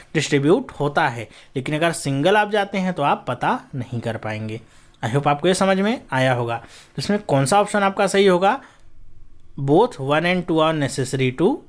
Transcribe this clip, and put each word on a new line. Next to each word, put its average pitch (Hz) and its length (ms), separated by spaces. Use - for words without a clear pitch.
डिस्ट्रीब्यूट 151 580
होता 147 360
है। 120 200
लेकिन 143 200
अगर 165 180
सिंगल 151 440
आप 208 140
जाते 202 260
हैं 185 160
तो 147 100
आप 160 240
पता 160 320
नहीं 120 260
कर 113 160
पाएंगे। 110 420
I 117 60
hope 143 180
आपको 147 200
ये 185 60
समझ 190 260
में 214 200
आया 131 220
होगा। 117 240
तो - 420
इसमें 202 220
कौन 139 240
सा 202 160
ऑप्शन 202 220
आपका 196 240
सही 196 200
होगा? 190 320
Both 165 400
one 147 240
and 180 180
two 160 160
are 160 160
necessary 131 600
to 180 120